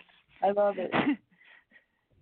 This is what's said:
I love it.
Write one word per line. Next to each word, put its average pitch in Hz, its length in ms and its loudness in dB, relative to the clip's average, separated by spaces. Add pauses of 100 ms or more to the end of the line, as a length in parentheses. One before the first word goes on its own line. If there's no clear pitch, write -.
(440)
I 196 80 2
love 202 260 0
it. 185 140 -6 (1300)